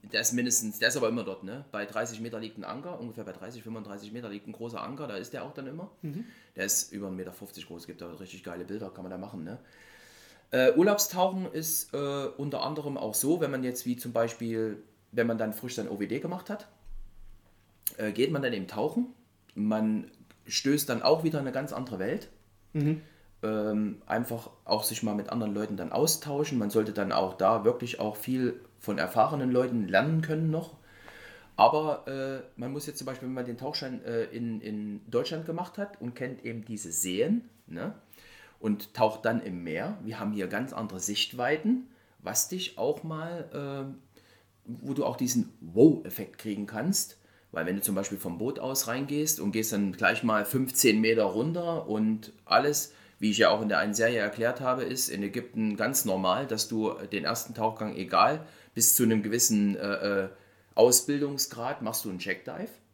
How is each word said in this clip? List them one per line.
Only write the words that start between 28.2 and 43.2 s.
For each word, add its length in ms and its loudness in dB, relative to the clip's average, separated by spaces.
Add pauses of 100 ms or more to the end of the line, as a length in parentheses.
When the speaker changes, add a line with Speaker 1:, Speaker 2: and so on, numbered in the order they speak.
Speaker 1:
von 200 -4
erfahrenen 520 2
Leuten 380 2
lernen 340 4
können 300 0
noch. 240 -4 (800)
Aber, 500 6
äh, 400 -6 (120)
man 120 -6
muss 160 -6
jetzt 120 -10
zum 80 -8
Beispiel, 200 -8
wenn 80 -6
man 120 -4
den 120 -8
Tauchschein, 460 -6
äh, 220 -2
in, 340 -6
in 400 -6 (100)
Deutschland 340 0
gemacht 320 -6
hat 240 -8
und 140 -8
kennt 300 -8
eben 200 -8
diese 280 -8
Seen, 560 2 (180)
ne, 280 -6 (640)
und 360 -2
taucht 320 2
dann 160 2
im 220 -6
Meer. 380 -4
Wir 160 -8
haben 140 -2
hier 140 -2
ganz 260 -4
andere 260 -6
Sichtweiten, 880 0 (320)
was 280 0
dich 300 -6
auch 240 0
mal, 920 -8